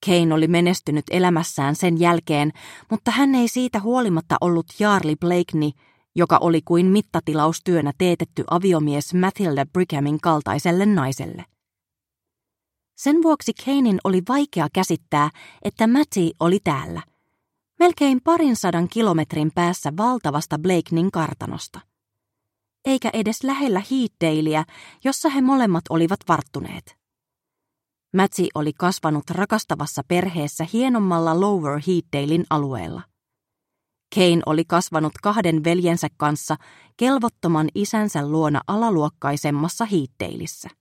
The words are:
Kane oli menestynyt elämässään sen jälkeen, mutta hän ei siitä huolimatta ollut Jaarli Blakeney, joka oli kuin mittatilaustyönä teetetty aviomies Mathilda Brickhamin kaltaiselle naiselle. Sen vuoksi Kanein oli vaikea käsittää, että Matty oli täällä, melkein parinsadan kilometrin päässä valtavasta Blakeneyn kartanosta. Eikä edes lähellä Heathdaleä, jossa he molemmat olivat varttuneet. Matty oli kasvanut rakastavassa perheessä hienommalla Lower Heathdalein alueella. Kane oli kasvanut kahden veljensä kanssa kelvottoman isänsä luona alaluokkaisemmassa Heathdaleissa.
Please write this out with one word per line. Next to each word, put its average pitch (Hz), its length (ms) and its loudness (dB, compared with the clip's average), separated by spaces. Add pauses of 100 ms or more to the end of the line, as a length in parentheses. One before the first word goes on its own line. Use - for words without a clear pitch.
Kane 170 280 4
oli 160 140 2
menestynyt 170 640 0
elämässään 165 640 0
sen 170 240 0
jälkeen, 165 520 2 (400)
mutta 226 200 -2
hän 269 240 2
ei 240 120 2
siitä 247 320 -2
huolimatta 214 600 0
ollut 170 240 2 (140)
Jaarli 190 360 2
Blakeney, 170 560 0 (440)
joka 170 260 4
oli 165 200 2
kuin 170 240 2
mittatilaustyönä 165 1120 0
teetetty 175 520 -2
aviomies 156 640 0
Mathilda 180 520 0
Brickhamin 151 560 -2
kaltaiselle 170 640 0
naiselle. 151 600 -2 (1500)
Sen 311 260 2
vuoksi 302 300 2 (120)
Kanein 254 380 2
oli 185 260 2
vaikea 254 440 0
käsittää, 156 560 0 (320)
että 220 260 0
Matty 226 520 2
oli 175 240 2
täällä, 143 380 -4 (800)
melkein 285 440 4
parinsadan 226 680 2
kilometrin 160 680 0
päässä 175 420 -2
valtavasta 165 640 -2
Blakeneyn 170 520 0
kartanosta. - 680 -6 (1080)
Eikä 269 280 0
edes 214 300 -2
lähellä 262 480 0
Heathdaleä, 160 720 0 (380)
jossa 269 260 0
he 277 120 0
molemmat 240 480 2
olivat 165 380 0
varttuneet. - 720 -4 (1120)
Matty 190 420 0
oli 147 180 -4
kasvanut 156 560 -2
rakastavassa 165 800 -4
perheessä 175 680 -2
hienommalla 190 680 0
Lower 165 480 0
Heathdalein 160 640 0
alueella. 127 520 -4 (1120)
Kane 170 300 4
oli 160 200 0
kasvanut 160 480 -2 (100)
kahden 180 400 0
veljensä 170 440 0 (100)
kanssa 151 380 -4 (420)
kelvottoman 220 800 0
isänsä 202 520 -2
luona 151 400 0
alaluokkaisemmassa 156 1160 -2
Heathdaleissa. - 840 -6 (120)